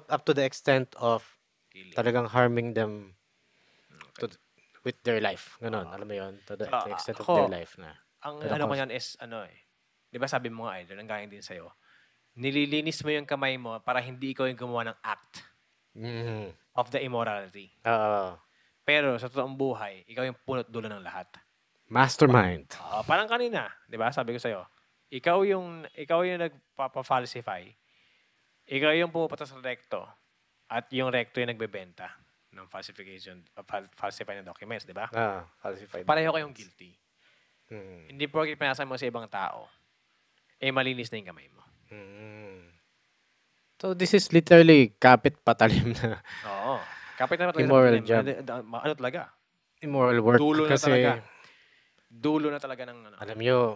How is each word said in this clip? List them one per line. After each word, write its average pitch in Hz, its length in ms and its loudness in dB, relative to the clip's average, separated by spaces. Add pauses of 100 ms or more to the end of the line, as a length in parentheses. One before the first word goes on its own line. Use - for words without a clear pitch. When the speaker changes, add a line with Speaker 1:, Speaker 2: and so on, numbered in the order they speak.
Speaker 1:
up 151 160 -2
to - 80 0
the 135 160 2
extent 131 480 2
of 117 320 0 (420)
Speaker 2:
Killing. 95 220 -20
Speaker 1:
talagang 120 400 0
harming 120 400 4
them 104 400 -4 (1040)
Speaker 2:
Okay. - 160 -10
Speaker 1:
to, - 80 -20 (480)
with 123 160 -6
their 117 160 0
life. 101 400 -6
Ganun, 110 240 -6
Speaker 2:
Ah. 92 160 -16
Speaker 1:
alam 104 80 -14
mo 104 80 -10
yun? 98 320 -12
To 104 80 -12
the, 104 160 -8
Speaker 2:
Ah, 110 160 -4
Speaker 1:
the 101 80 -10
extent 110 240 -10
of - 80 -10
Speaker 2:
ako, 175 100 2
Speaker 1:
their 131 140 2
life 85 240 -12
na. 82 160 -20 (320)
Speaker 2:
ang 147 160 -14
Speaker 1:
Pero 151 160 -6
Speaker 2:
ano 151 80 -2
ko 143 80 -2
Speaker 1:
kung 139 80 -4
Speaker 2:
niyan 131 160 -6
is, - 240 -12
ano 117 240 -14
eh, 85 160 -20 (480)
di - 80 -20
ba 123 100 -6
sabi 127 220 -4
mo 113 240 -10
nga, 92 80 -12
Idol, 95 240 -18
ang 110 80 -20
galing 104 160 -10
din 101 160 -20
sa'yo, 85 240 -16 (680)
nililinis 147 680 -2
mo 151 80 -4
yung 147 160 -4
kamay 139 280 -2
mo 120 240 -10
para 127 200 -2
hindi 127 320 -8
ikaw 131 160 -2
yung 127 100 -4
gumawa 120 300 -6
ng 113 160 -12
act - 400 -10 (520)
Speaker 1:
Mm. 113 560 -10 (220)
Speaker 2:
of 123 180 -4
the 135 80 -4
immorality. 104 720 -6 (100)
Speaker 1:
Oo. 107 540 0 (480)
Speaker 2:
Pero 147 320 2
sa 120 120 -8
totoong 131 280 -6
buhay, 110 500 -6
ikaw 113 180 -8
yung 127 140 -6
punot 127 300 -6
dulo 113 200 -10
ng 104 120 -12
lahat. 90 320 -14 (560)
Speaker 1:
Mastermind. 120 800 6 (100)
Speaker 2:
Oo, 107 260 -8
parang 185 220 2
kanina, 226 460 -4 (140)
di 120 100 -16
ba? 113 160 -2
Sabi 123 240 -6
ko 123 40 -10
sa'yo, 101 280 -6 (400)
ikaw 170 360 0
yung, 180 500 -4
ikaw 165 280 -2
yung 180 200 -4
nagpapa-falsify, 127 1200 -6 (1040)
ikaw 143 240 0
yung 170 160 0
pumupunta 160 380 -6
sa 135 120 -20
recto, 123 460 -10 (600)
at 117 260 -8
yung 127 160 -2
recto 123 320 -4
yung 120 80 -2
nagbebenta 98 640 -12 (400)
ng 95 160 -20
falsification, 95 720 -18 (160)
uh, 101 80 -18
fal-, 98 300 -10
falsify 101 420 -10
na 98 80 -16
documents, 104 400 -14
di - 80 -20
ba? 101 180 -10
Speaker 1:
Ah, 101 380 -4 (160)
falsify 95 400 -12
Speaker 2:
Pareho 160 240 0
Speaker 1:
documents. 156 80 0
Speaker 2:
kayong 151 180 -6
guilty. 92 380 -20 (760)
Speaker 1:
Mm. 95 440 -18
Speaker 2:
Hindi 139 160 -6
porket 151 320 -2
pinasa 139 240 -2
mo 131 100 -8
sa 127 140 -6
ibang 117 180 -8
tao, - 460 -10 (880)
eh 135 100 -2
malinis 131 380 -2
na 113 100 -10
yung 98 120 -14
kamay - 180 -20
mo. - 160 -20 (240)
Speaker 1:
Mm. 101 880 -20 (1000)
So, 190 160 -4
this 180 240 0
is 185 160 4
literally 165 640 10
kapit 127 420 8
patalim 113 560 4
na 113 300 -6 (240)
Speaker 2:
Oo. 104 320 -4 (340)
Kapit - 240 -2
na 175 140 0
patalim 156 160 0
Speaker 1:
immoral 131 260 8
Speaker 2:
na 113 80 4
Speaker 1:
job. 110 220 2
Speaker 2:
ano, 117 560 -8
ano 151 160 -4
talaga? 135 260 -6 (640)
Speaker 1:
Immoral 131 340 4
work 117 220 8
Speaker 2:
Dulo 151 240 4
na 151 80 2
Speaker 1:
kasi 139 160 2
Speaker 2:
talaga. 123 240 4 (960)
Dulo 147 420 -2
na 147 80 -6
talaga 131 280 -12
ng 120 180 -20
ano. 104 160 -20
Speaker 1:
Alam 107 180 -10
nyo, 123 220 4 (160)